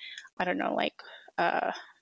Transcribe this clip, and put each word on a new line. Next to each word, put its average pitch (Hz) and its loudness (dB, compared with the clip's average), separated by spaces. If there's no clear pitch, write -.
I 185 2
don't 180 2
know, - 0
like, - 0
uh, - 4